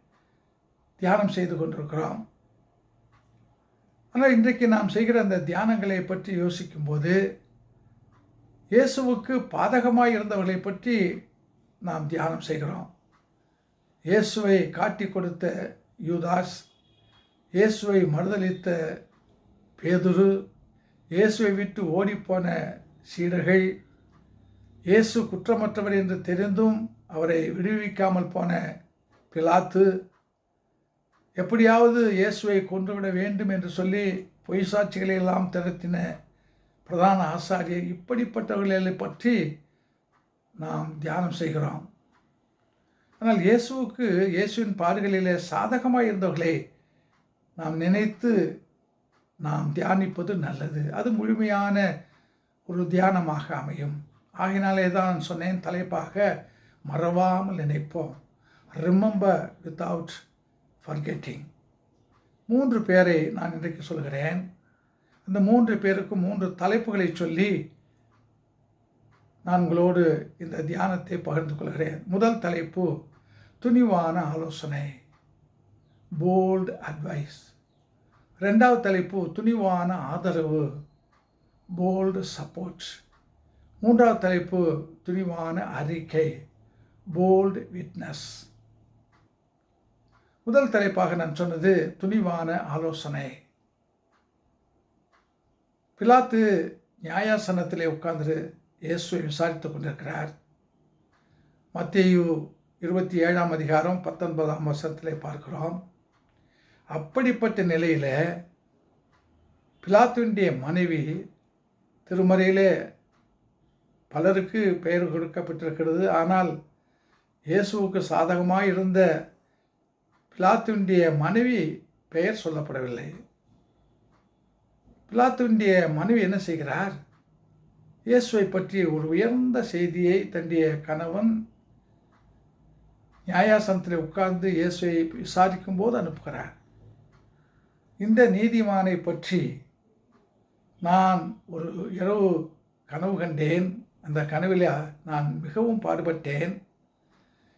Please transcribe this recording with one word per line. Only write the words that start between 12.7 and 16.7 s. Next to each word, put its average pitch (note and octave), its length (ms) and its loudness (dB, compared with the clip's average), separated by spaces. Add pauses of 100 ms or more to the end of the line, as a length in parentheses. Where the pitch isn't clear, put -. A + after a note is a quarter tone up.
இயேசுவை G3+ 540 2 (200)
காட்டி G#3 300 -2
கொடுத்த F3 440 -4 (560)
யூதாஸ், F3 480 -2 (1000)